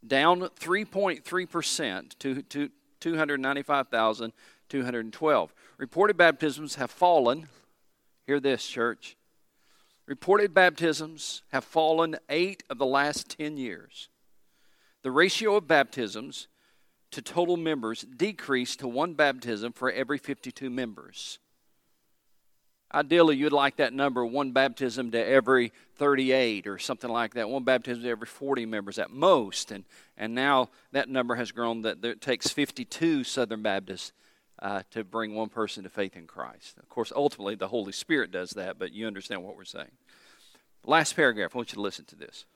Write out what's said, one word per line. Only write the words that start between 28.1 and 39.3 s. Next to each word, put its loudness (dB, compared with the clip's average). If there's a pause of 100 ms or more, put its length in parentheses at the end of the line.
forty -4
members -8
at -4
most. 2
And, -14 (320)
and -8
now 2 (240)
that -2
number -2
has -6
grown -4
that -4
there, -4
it -12
takes -4
fifty-two -2
Southern -4
Baptists, -4 (460)
uh, -6
to -6
bring -6
one -4
person -6
to -14
faith -6
in -20
Christ. -14
Of -20
course, -6
ultimately, -2
the -6
Holy -4
Spirit -2
does -6
that, -8
but -8
you -8
understand -10